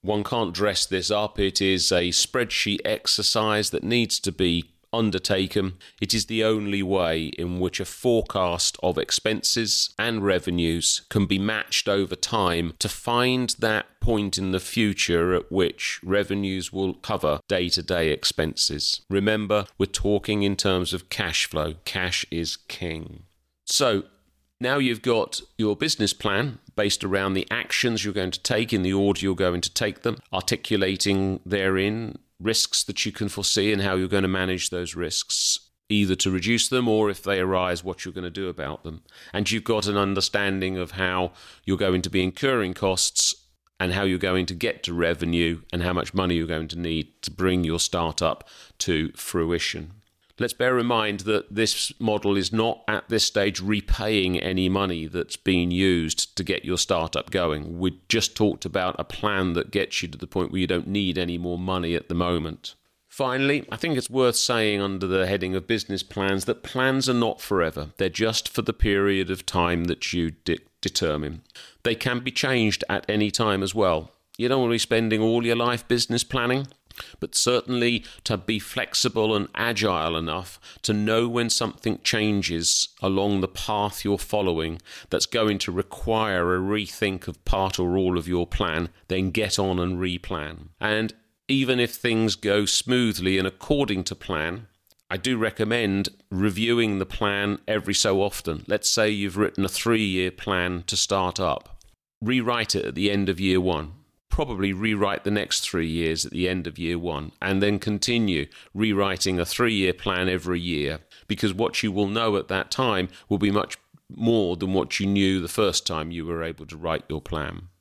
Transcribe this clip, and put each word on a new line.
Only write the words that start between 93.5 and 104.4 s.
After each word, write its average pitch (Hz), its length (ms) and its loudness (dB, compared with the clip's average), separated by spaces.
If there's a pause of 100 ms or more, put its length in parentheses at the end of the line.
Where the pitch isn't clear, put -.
to - 100 -6
plan, 87 540 -4 (420)
I 98 60 -4
do 123 200 0
recommend 107 720 0 (200)
reviewing 107 720 2
the 95 60 -2
plan 101 600 0
every 101 280 0
so 98 280 2
often. 85 460 -4
Let's - 200 0
say 107 220 2
you've 101 260 -2
written 98 280 0
a 95 40 0
three-year 95 640 0
plan 90 560 -2
to 101 100 -4
start 92 440 0
up. - 420 -4 (380)
Rewrite 117 560 0
it - 80 0
at 64 100 -6
the 98 160 2
end 98 180 2
of 90 120 -2
year 92 200 4
one. 82 340 -2 (360)
Probably 101 420 -2